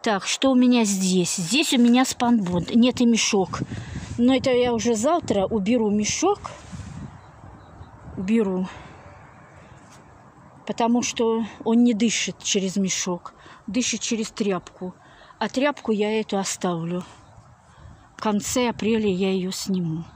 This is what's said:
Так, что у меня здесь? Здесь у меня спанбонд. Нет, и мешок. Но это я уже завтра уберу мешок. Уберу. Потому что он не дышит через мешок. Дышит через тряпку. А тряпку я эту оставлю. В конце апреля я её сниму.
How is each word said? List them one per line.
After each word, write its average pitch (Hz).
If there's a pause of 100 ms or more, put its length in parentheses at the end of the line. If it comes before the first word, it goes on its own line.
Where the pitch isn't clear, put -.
Так, 202
что -
у 269
меня 247
здесь? 185
Здесь 196
у 277
меня 240
спанбонд. 196
Нет, 240
и 247
мешок. 208 (580)
Но 247
это 269
я 247
уже 233
завтра 220
уберу 220
мешок. 214 (1800)
Уберу. 190 (2000)
Потому 233
что 226 (200)
он 233
не 240
дышит 202
через 190
мешок. 180 (320)
Дышит 220
через 220
тряпку. 185 (440)
А 214
тряпку 269
я 214
эту 208
оставлю. 180 (1120)
В -
конце 226
апреля 220
я 190
её 190
сниму. 175 (120)